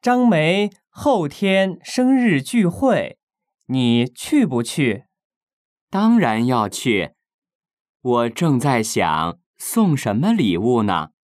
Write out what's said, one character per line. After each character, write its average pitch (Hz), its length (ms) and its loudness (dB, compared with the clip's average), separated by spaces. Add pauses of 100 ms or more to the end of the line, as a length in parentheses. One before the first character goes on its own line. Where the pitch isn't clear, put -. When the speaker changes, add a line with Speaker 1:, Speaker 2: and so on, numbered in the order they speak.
Speaker 1:
张 247 260 2
梅 190 440 2 (180)
后 214 380 -2
天 190 580 0
生 254 320 0
日 208 240 2
聚 220 240 0
会， 175 540 -2 (480)
你 123 400 2
去 - 400 0
不 120 160 -2
去？ 117 420 -4 (880)
Speaker 2:
当 220 260 2
然 120 300 0
要 117 200 0
去， 98 480 -4 (880)
我 120 280 0
正 139 300 0
在 127 220 0
想 85 580 -2 (200)
送 196 360 0
什 107 200 -4
么 180 180 0
礼 110 240 0
物 117 240 0
呢。 87 300 -2 (120)